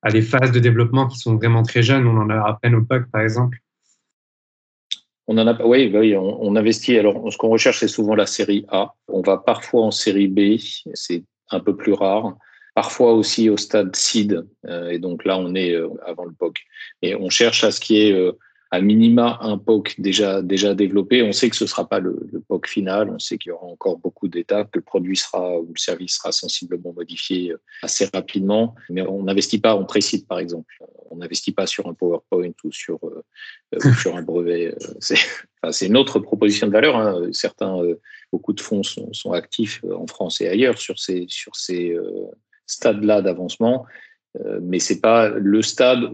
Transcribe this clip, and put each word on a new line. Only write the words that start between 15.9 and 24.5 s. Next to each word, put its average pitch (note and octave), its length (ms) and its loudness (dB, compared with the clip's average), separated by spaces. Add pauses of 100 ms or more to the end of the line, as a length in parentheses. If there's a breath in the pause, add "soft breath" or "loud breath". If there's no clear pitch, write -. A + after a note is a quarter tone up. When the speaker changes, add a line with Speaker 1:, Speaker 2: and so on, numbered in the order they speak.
Speaker 2:
avant F2 220 -10
le E2 80 -14
poc. E2 240 -4 (460 loud breath)
Et F#2 100 -2
on G2 160 -4
cherche A#2 340 2
à G#2+ 60 6
ce G2+ 100 -4
qu'il - 180 2
y G#2+ 100 6
ait, G2+ 40 6
euh, F2+ 200 2 (400 soft breath)
à F2+ 100 0
minima A#2 600 4
un G#2+ 160 -4
poc G2+ 400 0
déjà, G2 460 0
déjà F#2+ 320 0
développé. G2+ 480 2
On G#2 80 0
sait A#2 180 2
que - 60 -6
ce G#2+ 100 0
sera - 220 -6
pas G2+ 120 -2
le, F2+ 320 -6
le - 80 -8
poc - 280 -6
final. G2 420 -2
On D2+ 100 -10
sait - 180 -8
qu'il - 120 -12
y F2 40 -6
aura F2 120 -14
encore F2 320 -4
beaucoup F#2 300 -8
d'étapes, G2+ 440 -4